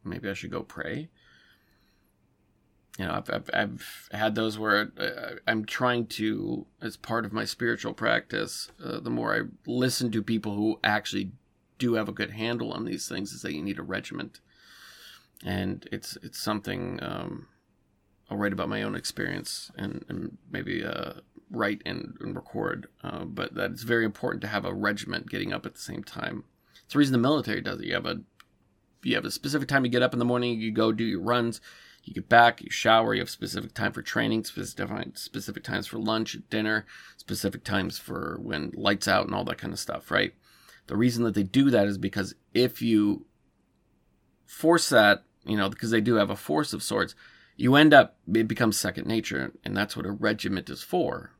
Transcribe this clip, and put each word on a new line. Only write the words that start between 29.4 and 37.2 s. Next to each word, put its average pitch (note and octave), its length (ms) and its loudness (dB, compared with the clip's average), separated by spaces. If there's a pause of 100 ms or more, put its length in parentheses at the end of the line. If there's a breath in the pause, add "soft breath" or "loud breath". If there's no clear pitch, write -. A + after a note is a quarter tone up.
time C3+ 200 2
you A#2+ 40 0
get B2 120 4
up B2+ 100 2
in B2+ 60 -2
the A#2+ 80 2
morning, A#2+ 340 0
you A2 120 -2
go A2 200 4
do A2 120 0
your G2 180 -2
runs, A#2 400 0 (420 loud breath)
you - 80 -16
get - 160 -10
back, A#2 320 8
you - 80 -14
shower, A2+ 460 4
you G2+ 60 0
have - 100 -4
specific - 440 -8
time A2 180 -2
for - 100 -10
training, A2+ 400 0
specific, - 720 -8
specific - 460 -10
times F#2+ 240 -4
for A2+ 120 -8
lunch, A2 380 -2 (140)
dinner, A2 340 0 (320 loud breath)
specific - 460 -4